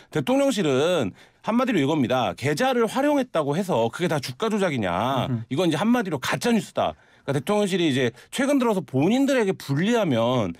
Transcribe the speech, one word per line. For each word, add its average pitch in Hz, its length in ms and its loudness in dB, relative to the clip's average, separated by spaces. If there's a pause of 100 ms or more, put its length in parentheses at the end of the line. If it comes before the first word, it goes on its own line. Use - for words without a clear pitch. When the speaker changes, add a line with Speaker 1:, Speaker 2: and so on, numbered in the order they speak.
(120)
Speaker 1:
대통령실은 175 1000 0 (300)
한마디로 226 380 0
이겁니다. 127 580 0
계좌를 233 480 0
활용했다고 240 720 0
해서 151 340 0
그게 175 160 -4
다 160 120 0
주가 170 300 -6
조작이냐? 127 800 0
Speaker 2:
음흠. 117 200 -2
Speaker 1:
이건 165 200 0
이제 156 80 0
한마디로 208 420 0
가짜 - 320 -2
뉴스다. 120 420 0 (300)
그러니까 143 160 -4
대통령실이 196 480 0
이제 127 240 0 (200)
최근 277 260 0
들어서 226 240 2
본인들에게 220 720 2
불리하면 131 1080 0